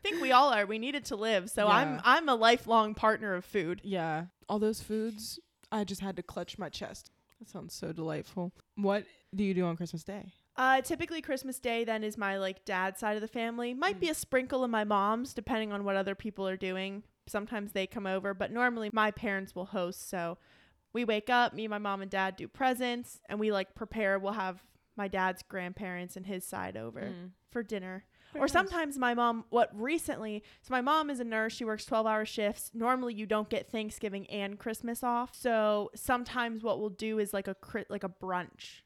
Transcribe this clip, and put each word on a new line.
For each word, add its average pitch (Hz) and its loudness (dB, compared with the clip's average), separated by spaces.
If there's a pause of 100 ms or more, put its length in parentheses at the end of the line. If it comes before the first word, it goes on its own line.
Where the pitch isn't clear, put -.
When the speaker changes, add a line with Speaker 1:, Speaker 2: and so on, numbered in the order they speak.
Speaker 1:
think 339 0
we 262 4
all 262 10
are. 208 4
We 214 -4
need 269 -4
it 285 -4
to 233 -4
live. 208 2
So 208 2
I'm, 208 6
Speaker 2:
Yeah. - -6
Speaker 1:
I'm 294 6
a 247 6
lifelong 226 6
partner 220 2
of 180 -4
food. 180 -2
Speaker 2:
Yeah. 165 -2 (240)
All 214 0
those 214 0
foods, 220 -4 (320)
I 214 0
just 196 -6
had 190 -6
to 180 -8
clutch - -10
my 170 -6
chest. - -12 (280)
That 226 -20
sounds 170 -12
so 165 -6
delightful. 165 -4 (240)
What 202 2 (300)
do 208 2
you 190 2
do 180 4
on 170 0
Christmas 165 -6
Day? 190 -10 (260)
Speaker 1:
Uh, 262 6
typically 320 -2
Christmas 262 -4
Day 233 0
then 220 -2
is 214 -4
my, 196 0
like, 190 -4
dad's 190 0
side 214 0
of 214 -2
the 220 -6
family. 240 -4
Might 339 0
Speaker 2:
Mm. - -4
Speaker 1:
be 339 2
a 311 0
sprinkle 254 0
of 247 0
my 214 2
mom's, 214 2
depending 220 -2
on 202 -4
what 196 0
other 196 0
people 196 -4
are 190 -2
doing. 190 -4 (240)
Sometimes 208 -4
they 190 0
come 208 -6
over, 190 0
but 196 -2
normally 233 0
my 214 4
parents 196 -4
will 180 -4
host, 185 -4
so 170 -4 (560)
we 240 0
wake 214 2
up, 240 6
me, 220 -6
my 208 -2
mom, 202 -2
and 190 -8
dad 190 0
do 175 -10
presents, 247 -2
and 208 -4
we, 214 2
like, 190 -2
prepare. 196 0
We'll 196 -2
have 190 -4 (360)
my 202 -2
dad's 185 0
grandparents 180 -6
and 185 -10
his 185 -6
side - -6
over - -8
Speaker 2:
Mm. 185 -10 (180)
Speaker 1:
for 240 -4
dinner. 190 -8 (300)
Speaker 2:
Very 285 -2
Speaker 1:
Or - 4
Speaker 2:
nice. 269 2
Speaker 1:
sometimes 339 2
my 247 2
mom, 233 2
what 233 4
recently, 220 -4 (180)
so - -10
my 254 2
mom 302 2
is 247 -4
a - -2
nurse. 220 0
She - -6
works 214 -4
twelve-hour 220 2
shifts. - -2
Normally 240 0
you 214 -6
don't 214 0
get - -2
Thanksgiving 214 -6
and 202 -6
Christmas 233 -6
off. 240 -2
So 214 2
sometimes 233 -2
what 208 0
we'll 214 -2
do 220 -2
is, 202 0
like, 196 -2
a 196 -4
cri-, - -6
like, 202 -4
a 190 -4
brunch. - -6